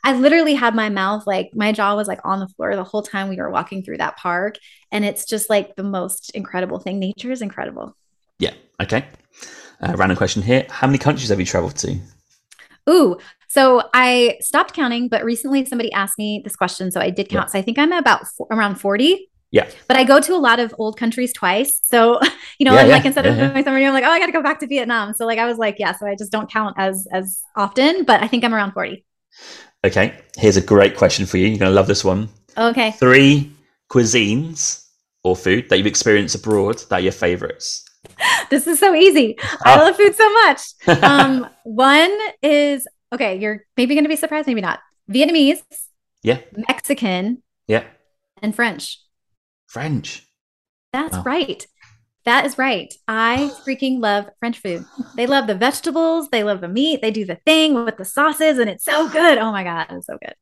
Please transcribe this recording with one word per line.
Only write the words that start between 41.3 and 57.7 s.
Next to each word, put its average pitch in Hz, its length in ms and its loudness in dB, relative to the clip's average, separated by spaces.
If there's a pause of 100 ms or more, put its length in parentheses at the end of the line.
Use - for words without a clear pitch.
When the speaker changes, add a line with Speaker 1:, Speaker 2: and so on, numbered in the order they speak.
Speaker 1:
one 277 520 4 (280)
is, 294 420 2 (260)
okay, 214 280 -4
you're 214 260 -6 (120)
maybe 254 180 2
gonna 302 140 2
be 311 60 0
surprised, 302 320 -4
maybe 226 140 -2
not. 175 180 -4 (300)
Vietnamese. 294 540 2 (580)
Speaker 2:
Yeah. - 160 2 (320)
Speaker 1:
Mexican. 240 720 -4 (260)
Speaker 2:
Yeah. 110 180 0 (580)
Speaker 1:
And 214 100 -4
French. 220 460 -6 (680)
Speaker 2:
French. - 600 -8 (640)
Speaker 1:
That's 277 260 -6
Speaker 2:
Wow. 180 60 -8
Speaker 1:
right. 277 420 -6 (600)
That 247 200 2
is 262 140 -8
right. 254 340 -4 (140)
I 233 420 -2 (160)
freaking 262 360 -4
love 208 280 -2 (100)
French 233 200 -6
food. 170 260 -8 (300)
They 240 100 -2
love 262 220 0
the 208 80 -2
vegetables. 302 720 -2
They 226 140 -2
love 202 180 -4
the 170 60 -10
meat. 277 340 -2
They 220 100 -2
do 208 140 -6
the 180 200 -10
thing 311 280 2 (120)